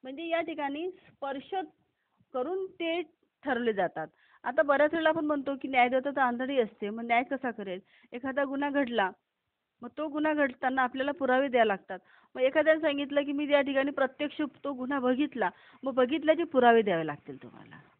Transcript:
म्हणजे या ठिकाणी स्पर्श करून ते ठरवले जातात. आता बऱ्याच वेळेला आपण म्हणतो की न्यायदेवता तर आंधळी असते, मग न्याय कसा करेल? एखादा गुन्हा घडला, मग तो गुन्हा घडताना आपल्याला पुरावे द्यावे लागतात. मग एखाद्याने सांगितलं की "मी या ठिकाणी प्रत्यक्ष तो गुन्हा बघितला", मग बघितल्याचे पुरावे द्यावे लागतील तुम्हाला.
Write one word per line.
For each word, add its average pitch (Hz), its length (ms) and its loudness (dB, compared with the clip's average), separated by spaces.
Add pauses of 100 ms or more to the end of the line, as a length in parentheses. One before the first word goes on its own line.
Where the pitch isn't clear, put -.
म्हणजे 277 240 -12
या 330 140 -2
ठिकाणी 302 500 -6
स्पर्श - 640 -10 (760)
करून 339 320 -4
ते 339 360 -4 (420)
ठरवले 240 300 0
जातात. 165 340 -2 (360)
आता 247 180 0
बऱ्याच 294 320 4
वेळेला 320 160 2
आपण 320 160 0
म्हणतो 277 360 -2
की 294 60 -10
न्यायदेवता 262 440 2
तर 277 100 0
आंधळी 254 380 0
असते, 208 300 -2
मग 226 160 -8
न्याय 233 180 2
कसा 262 280 -6
करेल? 196 280 -8 (320)
एखादा 262 320 -4
गुन्हा 277 260 -4
घडला, 240 420 0 (720)
मग 240 160 -14
तो 302 100 -4
गुन्हा 302 260 0
घडताना 269 480 0
आपल्याला 262 300 -2
पुरावे 269 360 2
द्यावे 233 200 4
लागतात. 190 320 -4 (360)
मग 254 60 -2
एखाद्याने 302 380 4
सांगितलं 285 440 0
की 277 80 -4
"मी 285 200 -2
या 285 100 6
ठिकाणी 269 300 0
प्रत्यक्ष 277 500 -4 (220)
तो 285 100 -6
गुन्हा 254 260 -4
बघितला", 247 500 0 (340)
मग 262 100 -4
बघितल्याचे 302 500 2
पुरावे 240 380 6
द्यावे 170 260 0
लागतील 147 360 -12
तुम्हाला. 101 320 -20 (240)